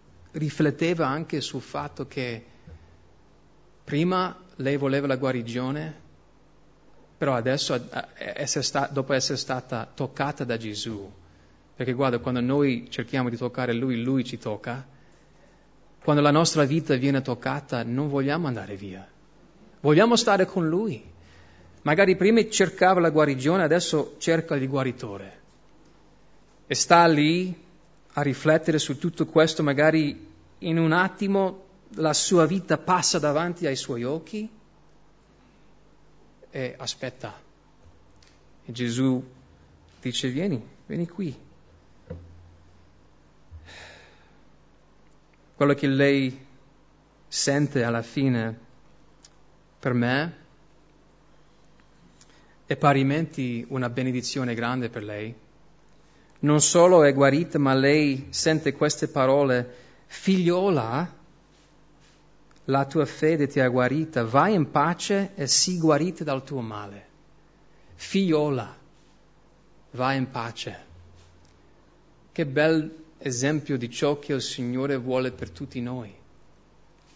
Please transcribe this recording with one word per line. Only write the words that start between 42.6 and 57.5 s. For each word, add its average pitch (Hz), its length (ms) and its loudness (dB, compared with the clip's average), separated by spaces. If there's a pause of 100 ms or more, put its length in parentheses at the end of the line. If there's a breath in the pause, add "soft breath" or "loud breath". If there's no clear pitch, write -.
Quello 143 200 4
che 143 120 -2
lei 135 600 2 (800)
sente 139 560 0
alla 117 180 0
fine, 117 560 -2 (1200)
per 131 160 -2
me, 131 420 -2 (2250 soft breath)
è 139 100 -4
parimenti 135 920 0
una 127 200 -4
benedizione 123 680 -4
grande 120 360 -4
per 107 140 -10
lei. 107 300 -10 (1080 soft breath)
Non 147 200 4
solo 175 440 8
è 139 100 6
guarita, 139 460 2